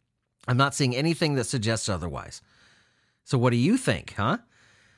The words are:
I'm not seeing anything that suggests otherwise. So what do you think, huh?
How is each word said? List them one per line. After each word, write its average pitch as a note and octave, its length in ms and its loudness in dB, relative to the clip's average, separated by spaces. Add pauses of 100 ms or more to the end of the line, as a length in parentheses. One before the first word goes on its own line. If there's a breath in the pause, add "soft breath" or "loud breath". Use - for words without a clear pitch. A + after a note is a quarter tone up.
(460)
I'm B2 100 2
not C#3 200 2
seeing B2+ 180 2
anything D3+ 400 0
that C3+ 100 0
suggests A2+ 440 -2
otherwise. E2 520 -6 (840 soft breath)
So - 120 -2
what B2 140 4
do A#2+ 60 2
you D#3 200 4
think, - 400 -2
huh? B2+ 220 0 (600 soft breath)